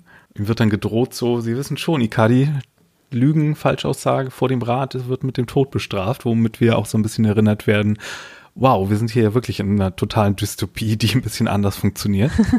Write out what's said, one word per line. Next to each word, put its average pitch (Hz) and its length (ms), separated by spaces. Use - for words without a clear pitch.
Ihm 104 80
wird 113 140
dann 110 100
gedroht, 107 440
so, 120 260
"Sie 117 160
wissen 143 200
schon, 160 240
Ikari, 120 500
Lügen, 151 460
Falschaussage 135 760
vor - 180
dem 127 140
Rat, 123 320
es 123 140
wird 127 160
mit 131 140
dem 120 100
Tod 139 240
bestraft", 104 520
womit 113 360
wir 117 180
auch 107 80
so - 100
ein 110 60
bisschen 110 220
erinnert 107 420
werden, 104 320
wow, 110 340
wir 104 80
sind 113 140
hier 117 140
ja 104 100
wirklich 117 240
in 101 220
einer 95 160
totalen 104 400
Dystopie, 107 600
die 107 180
ein 131 80
bisschen 113 260
anders 101 280
funktioniert. 104 540